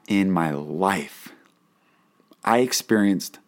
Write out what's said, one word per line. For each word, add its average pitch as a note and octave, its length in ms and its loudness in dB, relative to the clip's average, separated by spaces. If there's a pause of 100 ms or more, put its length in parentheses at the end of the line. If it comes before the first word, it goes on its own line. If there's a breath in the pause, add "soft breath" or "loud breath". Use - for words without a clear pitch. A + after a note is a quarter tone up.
in G2 220 2
my E2 200 0
life, D#2 800 -4 (1120)
I A2+ 140 2
experienced G#2+ 880 0